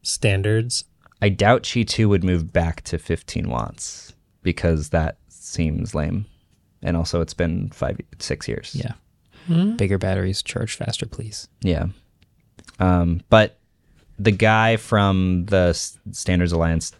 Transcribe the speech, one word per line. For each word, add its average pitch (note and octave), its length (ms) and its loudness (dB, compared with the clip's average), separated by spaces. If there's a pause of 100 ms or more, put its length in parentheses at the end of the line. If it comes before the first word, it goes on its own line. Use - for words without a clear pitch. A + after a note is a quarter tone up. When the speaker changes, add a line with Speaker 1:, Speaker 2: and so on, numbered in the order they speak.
Speaker 1:
standards? G#2+ 840 0 (360)
Speaker 2:
I G#2+ 80 4
doubt G#2 340 4
Qi A#2 220 -2
two A2 220 2
would G2 160 4
move F2+ 300 0
back E2 300 0
to - 160 -6
fifteen - 500 -6
watts - 640 -8 (300)
because E2 460 0
that D#2+ 280 -2 (100)
seems - 680 -4
lame. F2 320 -4 (540)
And F2 140 -2
also, E2 240 -2
it's D#2+ 140 -4
been F2 380 -2
five, - 280 -6 (200)
six - 280 -8
years. - 260 -8
Speaker 3:
Yeah. B2 200 -6 (560)
Speaker 1:
Mm-hmm. F#3 260 2
Speaker 3:
Bigger G2 220 0
batteries, F#2+ 440 -2
charge - 360 -6
faster, - 280 -6
please. - 440 -14 (120)
Speaker 2:
Yeah. F2 260 0 (920)
Um, F2 500 2
but A2 280 6 (600)
the G#2 140 4
guy A2 460 4
from F#2+ 720 2
the F#2 240 4
S-, - 260 -6 (140)
Standards F2+ 420 0
Alliance E2 460 0